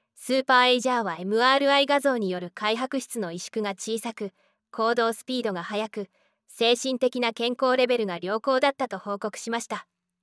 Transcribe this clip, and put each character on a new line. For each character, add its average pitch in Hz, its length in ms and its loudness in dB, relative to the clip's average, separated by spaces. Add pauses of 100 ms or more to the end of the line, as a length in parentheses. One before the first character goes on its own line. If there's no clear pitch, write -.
(140)
ス - 200 -4
ー 269 100 2
パ 254 160 6
ー 247 80 6
エ 254 80 6
イ 240 40 2
ジ 254 100 0
ャ 247 100 0
ー - 20 0
は 175 160 -4
エ 180 60 -8
ム 214 180 2
ア 262 120 6
ー 277 40 6
ル 277 140 4
ア 277 80 6
イ 285 60 2
画 285 120 4
像 262 200 0
に 196 120 -2
よ 180 80 -4
る 175 160 -10
開 214 220 -2
白 254 240 -2
質 - 180 -8
の 175 140 -4
萎 180 80 -8
縮 - 240 -6
が 202 60 -2
小 220 280 -6
さ 233 160 -6
く、 202 180 -8 (380)
行 226 240 0
動 226 180 2
ス - 120 -8
ピ 254 160 -4
ー - 20 -2
ド 214 100 -2
が 175 120 -6
速 208 240 -4
く、 208 220 -10 (360)
精 233 300 2
神 262 240 -2
的 254 180 0
な 233 140 0
健 240 280 -2
康 254 160 2
レ 254 120 4
ベ 240 100 2
ル 214 80 0
が 175 120 -4
良 202 220 -4
好 262 200 0
だ 285 80 4
っ 277 80 0
た 262 100 -4
と 190 140 -8
報 202 180 -6
告 208 180 -6
し - 140 -10
ま 233 100 -2
し - 60 -10
た。 - 220 -10 (340)